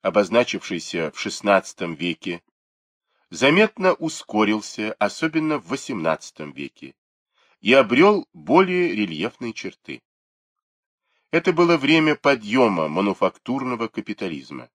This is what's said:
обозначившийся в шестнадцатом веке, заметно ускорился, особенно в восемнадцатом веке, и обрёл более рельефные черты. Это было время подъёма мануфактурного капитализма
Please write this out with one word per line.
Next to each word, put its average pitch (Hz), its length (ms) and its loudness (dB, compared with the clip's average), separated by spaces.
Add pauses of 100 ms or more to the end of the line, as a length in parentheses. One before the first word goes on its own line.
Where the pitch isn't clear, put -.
обозначившийся 95 1080 -2
в - 80 -16
шестнадцатом 95 720 -2
веке, 85 480 -8 (880)
заметно 180 640 2
ускорился, 107 1000 -4
особенно 156 640 -2
в - 100 -14
восемнадцатом 80 800 -6
веке, 69 460 -16 (640)
и 110 120 2
обрёл 139 600 6
более 180 640 2
рельефные 110 560 -6
черты. - 500 -14 (1300)
Это 165 220 2
было 170 240 4
время 151 400 2
подъёма 110 720 0
мануфактурного 110 1000 -4
капитализма 73 880 -10